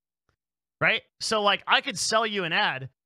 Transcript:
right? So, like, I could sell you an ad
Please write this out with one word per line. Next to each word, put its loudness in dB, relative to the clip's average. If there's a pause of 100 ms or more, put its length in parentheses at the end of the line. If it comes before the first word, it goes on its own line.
(800)
right? 2 (200)
So, 0
like, 2
I 4
could -6
sell 0
you -4
an -4
ad -2 (160)